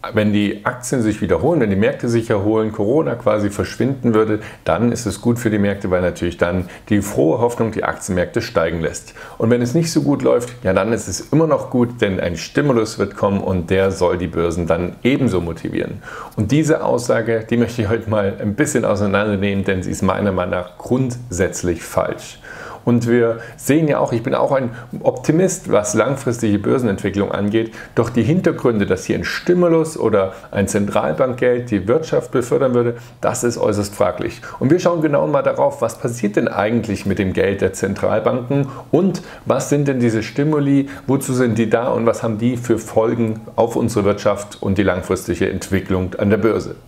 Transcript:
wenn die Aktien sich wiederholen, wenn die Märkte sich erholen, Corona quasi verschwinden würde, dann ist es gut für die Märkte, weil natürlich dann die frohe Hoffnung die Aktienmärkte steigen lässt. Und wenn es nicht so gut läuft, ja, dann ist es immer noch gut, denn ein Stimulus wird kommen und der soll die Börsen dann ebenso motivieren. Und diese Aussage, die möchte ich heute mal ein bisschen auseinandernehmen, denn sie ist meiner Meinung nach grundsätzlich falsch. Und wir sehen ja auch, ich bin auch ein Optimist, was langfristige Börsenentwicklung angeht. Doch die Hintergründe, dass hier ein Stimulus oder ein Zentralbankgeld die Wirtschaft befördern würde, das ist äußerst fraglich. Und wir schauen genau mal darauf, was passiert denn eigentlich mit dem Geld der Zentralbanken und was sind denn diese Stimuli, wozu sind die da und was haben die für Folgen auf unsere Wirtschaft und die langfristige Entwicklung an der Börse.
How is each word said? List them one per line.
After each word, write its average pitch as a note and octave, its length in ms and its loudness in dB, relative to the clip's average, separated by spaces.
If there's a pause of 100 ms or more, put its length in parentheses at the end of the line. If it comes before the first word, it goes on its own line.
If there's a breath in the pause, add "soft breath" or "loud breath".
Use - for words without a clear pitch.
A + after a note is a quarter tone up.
(140)
wenn G#2+ 180 2
die G#2 320 0
Aktien - 380 -2
sich G#2+ 180 0
wiederholen, A2+ 400 2
wenn A2 100 2
die G2 60 2
Märkte B2 320 0
sich A#2 220 0
erholen, G#2+ 420 2
Corona B2 440 0
quasi G#2+ 340 0
verschwinden A#2+ 640 -2
würde, G#2+ 260 2 (240 loud breath)
dann A2 300 2
ist - 120 -6
es G2 140 -4
gut A#2+ 180 0
für A2+ 120 0
die G#2+ 80 0
Märkte, G2+ 340 0
weil F2+ 100 2
natürlich F2 360 -2
dann F2 320 0 (180 loud breath)
die G#2 140 4
frohe C#3 380 0
Hoffnung A#2+ 340 0
die - 100 -4
Aktienmärkte F2+ 580 -2
steigen E2 380 0
lässt. - 360 -6 (220 loud breath)
Und A#2 120 2
wenn A#2+ 120 4
es A#2+ 120 -2
nicht E3 180 0
so D#3 100 2
gut C#3 200 0
läuft, B2 420 0
ja, F#2 80 0
dann G2 220 2
ist G#2 160 -4
es F#2 100 -6
immer D#3 280 2
noch - 240 0
gut, B2 280 0
denn G2 220 2
ein F2 160 -2
Stimulus B2+ 600 0
wird - 200 -2
kommen G2 240 2
und F2+ 280 -2
der F#2+ 220 2
soll F2 260 0
die F2 100 -4
Börsen E2+ 380 -2
dann F2 380 0
ebenso A#2+ 380 2
motivieren. - 600 -6 (360 loud breath)
Und G#2+ 160 0
diese D3+ 320 2
Aussage, A#2 640 0
die A#2+ 80 2
möchte A#2 240 0
ich G2+ 80 0
heute A2 200 -2
mal G2+ 300 2
ein G#2 160 -2
bisschen C3 300 2
auseinandernehmen, G2+ 800 2
denn F#2 180 0
sie G2 80 -4
ist F2+ 120 -2
meiner G2 280 2
Meinung F#2 200 -2
nach F2+ 260 -6
grundsätzlich F#2 1040 -2
falsch. - 560 -4 (460 loud breath)
Und A#2+ 200 2
wir A#2 340 2 (180 loud breath)
sehen D3+ 320 2
ja C3+ 100 2
auch, C3+ 140 0
ich A#2 100 -2
bin C3 100 -2
auch C3 200 0
ein C3 160 0 (320 loud breath)
Optimist, E3 680 0
was G#2 240 2
langfristige A2+ 640 0
Börsenentwicklung G2+ 760 0
angeht. A2 400 0 (220 loud breath)
Doch A#2+ 140 2
die A#2+ 140 0
Hintergründe, C3 640 2
dass F#2 180 -2
hier G#2 140 -2
ein F2 80 -4
Stimulus E3 720 2
oder G2+ 340 2 (200 loud breath)
ein G2 180 0
Zentralbankgeld B2 1000 0
die G2 160 0
Wirtschaft C#3 460 0
befördern C3 420 0
würde, A#2+ 200 2 (260 loud breath)
das A2 240 0
ist A#2+ 140 0
äußerst G2+ 360 0
fraglich. - 460 -2 (200 loud breath)
Und B2+ 120 4
wir F3 80 6
schauen F3 220 2
genau D3+ 260 2
mal C#3+ 140 2
darauf, C3+ 400 0
was - 180 -2
passiert C3+ 380 -2
denn B2+ 100 2
eigentlich G#2 580 0
mit G2 140 0
dem F#2+ 140 0
Geld F#2+ 260 2
der F#2+ 140 0
Zentralbanken A#2 920 0 (220 loud breath)
und F3 320 2 (220 loud breath)
was B2+ 240 0
sind C#3+ 220 2
denn C3 100 0
diese A2+ 240 2
Stimuli, C#3+ 640 2 (200 loud breath)
wozu C3+ 260 0
sind B2 240 2
die A2+ 120 2
da A#2 200 2
und A2+ 160 0
was A2+ 180 0
haben A2+ 140 -2
die A#2+ 180 0
für A#2+ 220 0
Folgen A2+ 640 0 (160)
auf A2+ 180 2
unsere G#2+ 300 0
Wirtschaft G2+ 560 0
und F#2+ 160 0
die G#2 60 4
langfristige F#2 640 0
Entwicklung F#2 680 -2
an G2+ 120 2
der G2+ 80 4
Börse. G2+ 380 0 (120)